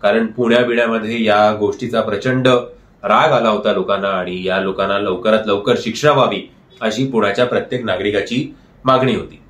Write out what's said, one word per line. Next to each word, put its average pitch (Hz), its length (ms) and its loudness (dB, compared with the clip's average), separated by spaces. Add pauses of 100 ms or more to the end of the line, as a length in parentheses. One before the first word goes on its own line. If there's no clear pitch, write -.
कारण 110 240 2
पुण्या 120 380 2
बिण्यामध्ये 113 600 -2
या 107 300 4
गोष्टीचा 107 460 -2
प्रचंड 127 480 0 (540)
राग 139 300 2
आला 113 160 2
होता 107 240 0
लोकांना 98 360 -2
आणि 92 360 -4
या 92 160 0
लोकांना 98 380 -2
लवकरात 104 480 0
लवकर 101 320 0
शिक्षा 147 340 0
व्हावी, 107 380 0 (300)
अशी 117 260 -2
पुण्याच्या 110 400 0
प्रत्येक 117 380 -4
नागरिकाची 101 720 -2 (300)
मागणी 131 300 2
होती. - 360 -8